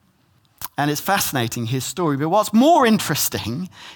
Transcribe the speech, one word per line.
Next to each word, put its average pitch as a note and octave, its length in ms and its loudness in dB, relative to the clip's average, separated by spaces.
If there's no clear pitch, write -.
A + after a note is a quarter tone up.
And D3 120 0
it's D3 120 -4
fascinating, B2 640 -2
his C3 180 -4
story. D#3+ 320 -2
But D3+ 140 -2
what's G#3 240 0
more C#4 320 6
interesting D#3 800 -2